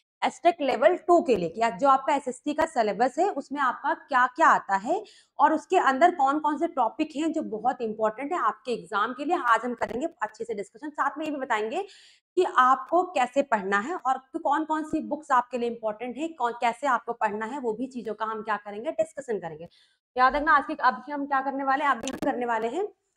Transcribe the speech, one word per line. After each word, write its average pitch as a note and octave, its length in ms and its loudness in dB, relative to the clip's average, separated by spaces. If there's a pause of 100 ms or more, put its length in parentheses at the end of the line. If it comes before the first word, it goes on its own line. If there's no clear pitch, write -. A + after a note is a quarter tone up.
(220)
एसटेक E4 380 2
लेवल C4+ 380 4
टू F4 240 4
के A#3+ 140 2
लिए, F3 120 -4
कि A3 140 -8
आज A3+ 180 0
जो C#4 80 4
आपका C4+ 260 2
एसएसटी C#4 400 -4
का D#4 120 2
syllabus A#3 520 0
है F#4 120 4
उसमें C#4+ 300 -8
आपका C4+ 360 -2
क्या-क्या C4 500 2
आता G3 300 4
है B3+ 260 -2 (360)
और D4 160 6
उसके F4+ 260 0
अंदर C4+ 340 4
कौन-कौन D4 440 0
से E4 100 0
topic C4+ 480 -2
हैं D#4 160 -2
जो D#4 120 -2
बहुत G#3+ 380 -4
important A3 500 -2
है F4 80 -2
आपके A#3 320 -2
exam G#3+ 400 -2
के B3+ 120 -8
लिए। E4+ 200 0
आज A#3 200 2
हम B3 100 -2
करेंगे A#3 320 -4 (160)
अच्छे - 220 -8
से A#4 100 -6
discussion। A3 360 -10
साथ C#4+ 280 -4
में D#4+ 60 -6
ये D#4 60 -4
भी D4 80 -6
बताएंगे A#3+ 440 -2
कि - 600 -6 (140)
आपको C4 440 4 (100)
कैसे B3 320 0
पढ़ना G3+ 360 0
है C#4+ 160 -6
और C4 220 -2 (180)
कौन-कौन D#4 480 -2
सी D#4 200 -4
books C#4+ 280 -8
आपके B3 260 0
लिए A#3+ 120 -2
important A3+ 460 -6
है, D#4 140 -6
कौन, A#3+ 300 -4
कैसे A#3 280 -2
आपको A#3+ 260 0
पढ़ना A3 320 -2
है, C4 140 -8
वो A#3 140 -2
भी B3+ 140 -6
चीजों A3+ 260 -8
का A3 120 -6
हम A3 160 -6
क्या A3 160 -4
करेंगे, G#3 340 -8
discussion D4+ 460 -4
करेंगे। E3 300 -10 (480)
याद C4 200 4
रखना D4 160 2
आज C#4 140 4
की, D#4 100 -6
अभी B3 360 0
हम C#4+ 140 -6
क्या C#4 160 -2
करने C#4 220 -4
वाले C4+ 200 0
हैं, C#4 60 2
अभी B3 200 -2
हम C4 140 -10
करने B3 220 -2
वाले A3+ 220 -2
हैं E4+ 160 -4 (320)